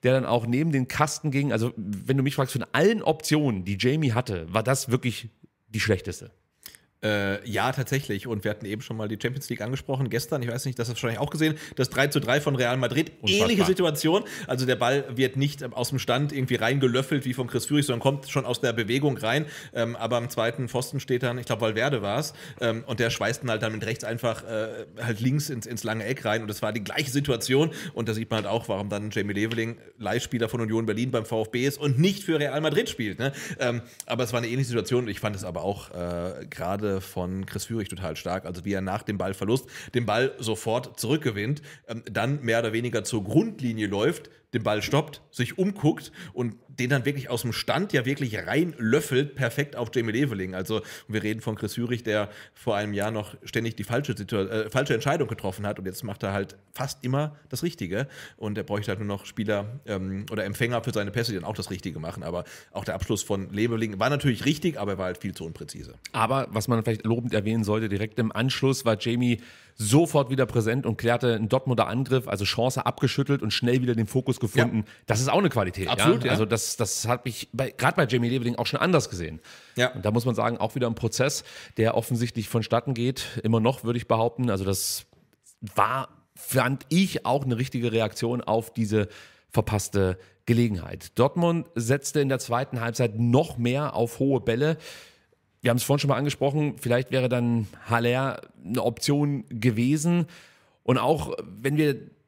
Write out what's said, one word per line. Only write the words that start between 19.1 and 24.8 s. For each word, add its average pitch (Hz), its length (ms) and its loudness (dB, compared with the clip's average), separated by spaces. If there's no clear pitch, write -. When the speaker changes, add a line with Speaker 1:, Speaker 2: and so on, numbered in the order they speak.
Speaker 2:
rein. 139 300 0
Ähm, 117 220 -2
aber 117 220 -2
am 120 120 -2
zweiten 117 400 -2
Pfosten 127 300 -4
steht 123 240 0
dann, 123 160 -2
ich 117 80 -12
glaub, 110 120 0
Valverde 113 440 0
war's, 117 300 -2
ähm, 117 260 0
und 120 140 -6
der 117 100 4
schweißt 113 340 -2
ihn 127 60 -4
halt 110 140 0
dann 110 80 -2
mit 110 120 -6
rechts 110 200 -4
einfach, 113 400 -4
äh, 110 420 -6